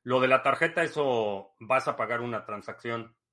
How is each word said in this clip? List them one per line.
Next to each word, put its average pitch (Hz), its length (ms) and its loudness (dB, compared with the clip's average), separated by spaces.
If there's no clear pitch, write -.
Lo 127 160 2
de 127 80 4
la 131 160 6
tarjeta, 165 400 2
eso 120 760 -2
vas 127 280 0
a 117 80 -2
pagar 117 240 -4
una 117 260 -6
transacción. 113 680 -10